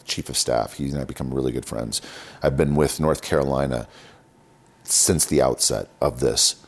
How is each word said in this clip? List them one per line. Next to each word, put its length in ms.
chief 260
of 80
staff, 340
he 160
and 100
I 60
become 280
really 200
good 140
friends. 340
I've 140
been 180
with 240
North 220
Carolina 680
since 420
the 160
outset 480
of 200
this 360